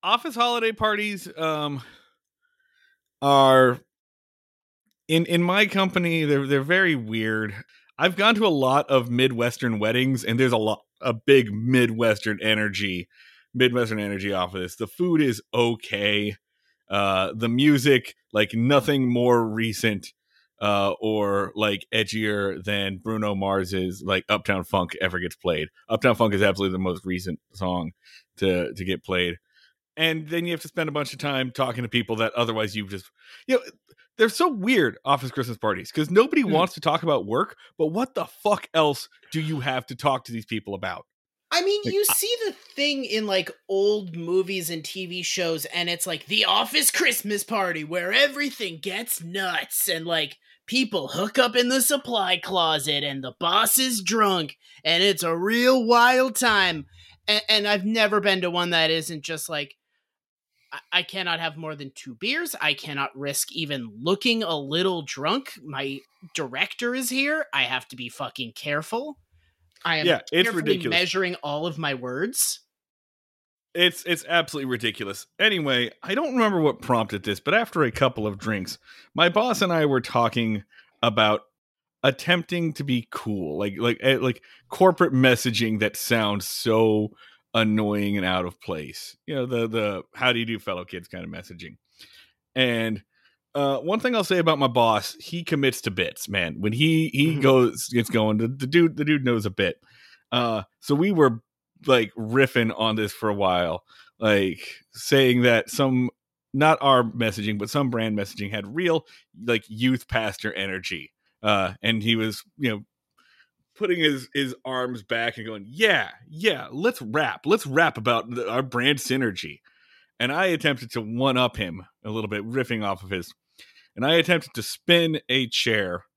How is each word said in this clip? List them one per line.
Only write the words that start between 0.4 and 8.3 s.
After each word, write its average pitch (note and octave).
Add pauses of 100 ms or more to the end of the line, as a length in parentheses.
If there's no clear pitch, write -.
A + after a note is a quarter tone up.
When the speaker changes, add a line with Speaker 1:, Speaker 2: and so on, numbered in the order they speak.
Speaker 1:
parties, G#3
um, D3+ (1400)
are C3 (1300)
in, E3
in E3+
my F#3+
company, F3
they're, C#3+
they're C#3
very E3+
weird. A2 (440)
I've F3
gone G#3+